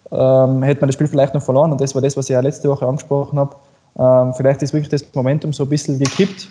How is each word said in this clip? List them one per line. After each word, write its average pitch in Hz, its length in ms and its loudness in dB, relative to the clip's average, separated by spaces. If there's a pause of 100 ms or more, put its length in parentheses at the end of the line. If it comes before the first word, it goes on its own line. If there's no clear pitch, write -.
(120)
ähm, 131 500 2
hätte 139 200 0
man 139 80 2
das 135 40 0
Spiel 151 140 0
vielleicht - 260 0
noch 143 80 -2
verloren. 135 300 2
Und 131 100 -2
das 139 140 -4
war 131 80 -2
das, 135 120 0
was 135 100 -4
ich 135 80 -2
ja 127 60 2
letzte 147 300 -2
Woche 135 160 -2
angesprochen 139 540 -2
habe. 185 160 -2 (440)
Ähm, 127 340 4
vielleicht 135 300 0
ist 139 100 -4
wirklich 151 160 -2
das 143 140 -2 (100)
Momentum 143 380 -2
so 143 120 -4
ein 135 60 -4
bisschen 143 300 -2
gekippt, 190 520 -2